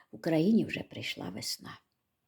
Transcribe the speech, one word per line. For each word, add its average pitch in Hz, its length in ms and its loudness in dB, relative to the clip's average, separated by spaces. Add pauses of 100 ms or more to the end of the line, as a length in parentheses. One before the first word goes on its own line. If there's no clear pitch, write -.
(120)
В - 40 -14
Україні 165 500 4
вже - 180 -4
прийшла - 460 -10
весна. - 500 -10 (480)